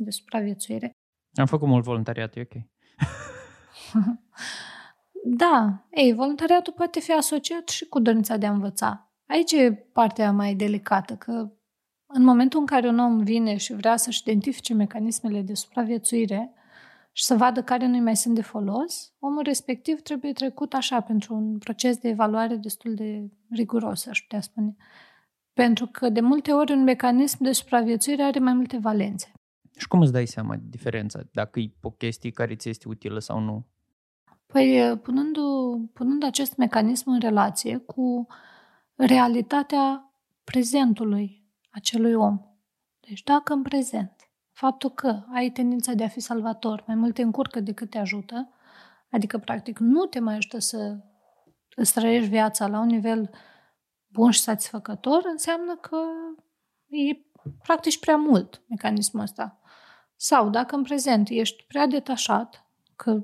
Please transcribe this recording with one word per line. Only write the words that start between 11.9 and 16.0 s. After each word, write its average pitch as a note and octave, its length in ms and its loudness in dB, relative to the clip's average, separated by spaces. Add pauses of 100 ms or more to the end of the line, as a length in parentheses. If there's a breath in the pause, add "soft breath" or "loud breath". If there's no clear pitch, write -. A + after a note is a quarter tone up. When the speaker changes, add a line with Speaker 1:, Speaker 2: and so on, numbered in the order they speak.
Speaker 1:
în C4+ 160 2
momentul B3+ 380 6
în C#4+ 60 0
care B3+ 220 2
un A#3 100 4
om A#3+ 200 4
vine G#3+ 380 0
și A3 180 -6
vrea A3+ 220 2
să-și A#3 280 -2
identifice A3+ 500 -2
mecanismele G#3+ 680 -2
de G3 120 -8
supraviețuire A3+ 1000 -4 (600 soft breath)